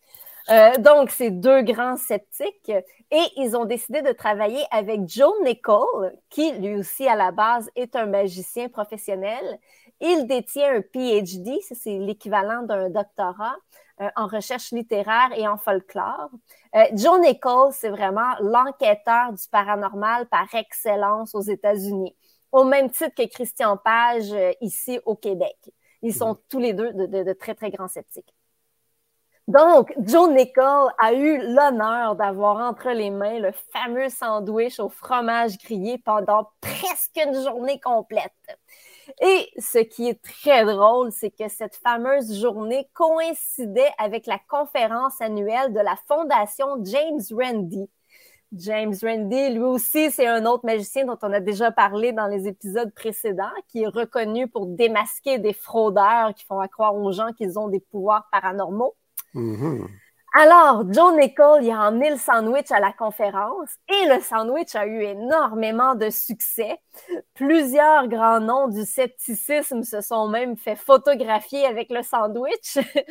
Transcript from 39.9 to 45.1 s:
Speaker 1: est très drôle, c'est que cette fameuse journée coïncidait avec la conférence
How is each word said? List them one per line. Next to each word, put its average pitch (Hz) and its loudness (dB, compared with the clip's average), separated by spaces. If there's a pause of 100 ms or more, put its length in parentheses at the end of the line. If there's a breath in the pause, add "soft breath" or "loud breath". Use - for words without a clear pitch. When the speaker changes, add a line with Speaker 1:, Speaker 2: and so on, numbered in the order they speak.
Speaker 1:
est 233 -6
très 269 2
drôle, 220 4
c'est 202 -8
que 214 -10
cette - -12
fameuse 240 -2
journée 226 -4
coïncidait 311 0
avec 220 -6
la 196 -6
conférence 262 -4